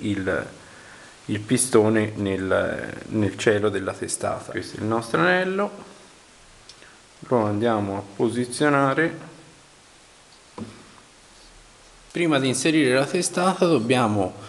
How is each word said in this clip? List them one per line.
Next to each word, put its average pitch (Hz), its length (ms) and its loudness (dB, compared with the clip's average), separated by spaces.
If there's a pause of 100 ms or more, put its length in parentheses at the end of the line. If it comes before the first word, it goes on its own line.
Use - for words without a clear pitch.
il, 95 460 -2 (800)
il 107 140 -4
pistone 107 760 2
nel, 95 880 -2
nel 104 320 -2
cielo 104 320 2
della 95 220 -4
testata. - 580 -6
Questo - 260 -8
è - 40 -10
il 107 60 -4
nostro 117 340 -2
anello, 185 500 0 (1500)
lo 120 240 2
andiamo 104 520 0
a 101 60 -6 (140)
posizionare. 139 1200 0 (2750)
Prima 160 300 2
di 135 80 2
inserire 135 460 4
la 135 120 4
testata 180 600 0
dobbiamo, 117 680 2 (140)